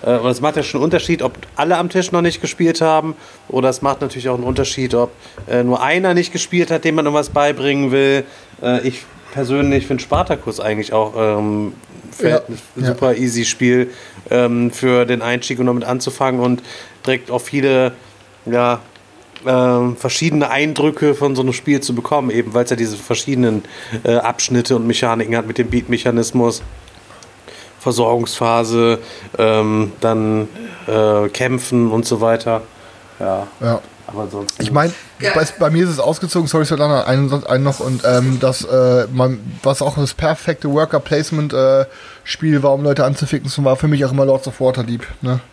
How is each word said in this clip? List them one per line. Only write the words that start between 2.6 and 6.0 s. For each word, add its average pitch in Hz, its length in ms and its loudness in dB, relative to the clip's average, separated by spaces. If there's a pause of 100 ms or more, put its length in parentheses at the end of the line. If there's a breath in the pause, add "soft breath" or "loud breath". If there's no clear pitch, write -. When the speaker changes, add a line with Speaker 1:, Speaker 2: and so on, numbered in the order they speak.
Speaker 1:
haben, 156 360 2 (320 loud breath)
oder 127 220 2
es 131 120 -4
macht 139 200 0
natürlich 131 260 -6
auch 123 80 0
einen 120 80 -4
Unterschied, 131 500 -2
ob, 120 160 2 (380 loud breath)
äh, 123 160 2
nur 123 180 2
einer 180 320 2